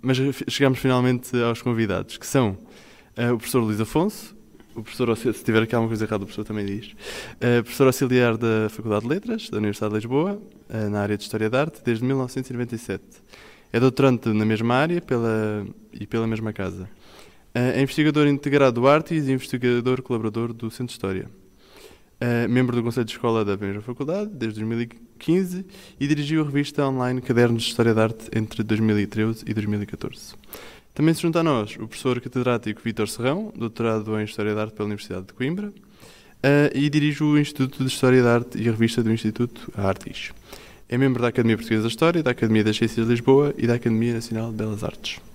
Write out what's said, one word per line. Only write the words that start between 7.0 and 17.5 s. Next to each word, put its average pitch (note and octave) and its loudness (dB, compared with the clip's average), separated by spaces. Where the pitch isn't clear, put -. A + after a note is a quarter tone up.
eh, A#2+ 2
professor C3 2
auxiliar B2 4
da A2 0
Faculdade G#2+ -2
de A#2+ -6
Letras, A3 -4
da G#2 -4
Universidade G#2 -2
de G#2+ 0
Lisboa, D#3 -2
eh, G#2+ -4
na G#2 -2
área G#2 0
de G2+ -8
História A2 -2
da C3 2
Arte, D#3 -4
desde A#2 0
mil C3+ 0
novecentos B2+ -6
e B2+ -8
noventa A#2+ -4
e A2+ -8
sete. - -6
É A#2 2
doutorando B2+ 4
na G#2+ 4
mesma A2 2
área E3 2
pela, A2 -2
e G#2 -12
pela A2+ -2
mesma A2 -4
casa. F#2+ -8